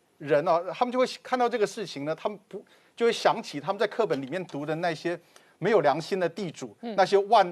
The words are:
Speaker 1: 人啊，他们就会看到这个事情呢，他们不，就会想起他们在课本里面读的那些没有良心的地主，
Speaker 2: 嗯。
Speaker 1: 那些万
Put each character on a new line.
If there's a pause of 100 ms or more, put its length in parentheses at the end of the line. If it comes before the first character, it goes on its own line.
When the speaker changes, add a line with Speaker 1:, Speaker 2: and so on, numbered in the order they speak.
(160)
Speaker 1:
人
啊， (100)
他
们
就
会 (160)
看
到
这
个
事
情
呢，
他
们 (100)
不， (320)
就
会
想
起
他
们
在
课
本
里
面
读
的
那
些 (400)
没
有
良
心
的
地
主，
Speaker 2:
嗯。
Speaker 1:
那
些
万